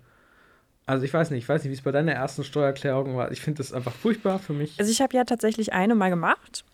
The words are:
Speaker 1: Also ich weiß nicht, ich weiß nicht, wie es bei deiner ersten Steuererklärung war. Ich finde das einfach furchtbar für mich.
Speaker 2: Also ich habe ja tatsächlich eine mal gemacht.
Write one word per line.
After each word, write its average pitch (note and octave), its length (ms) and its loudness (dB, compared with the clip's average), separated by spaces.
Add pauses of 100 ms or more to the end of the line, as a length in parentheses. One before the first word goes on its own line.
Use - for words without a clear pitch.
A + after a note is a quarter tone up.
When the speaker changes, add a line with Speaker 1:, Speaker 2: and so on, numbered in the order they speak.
(840)
Speaker 1:
Also C3+ 200 0
ich C#3 100 -4
weiß D#3+ 160 2
nicht, B2 120 -4
ich - 60 -8
weiß C#3+ 140 2
nicht, C#3 80 -6
wie C3+ 60 -6
es C3+ 60 -14
bei C#3 100 0
deiner D3+ 200 2
ersten C3+ 320 -4
Steuererklärung C3+ 720 0
war. B2 140 -2
Ich B2 100 -8
finde D3+ 180 -4
das C3 140 -8
einfach B2+ 200 -4
furchtbar G#3+ 460 0
für F#3+ 140 -6
mich. D3 260 -4
Speaker 2:
Also G#3 120 2
ich A3+ 100 2
habe C4 160 2
ja B3 80 4
tatsächlich A3 480 0
eine G3 220 4
mal F#3+ 160 4
gemacht. F3 640 -2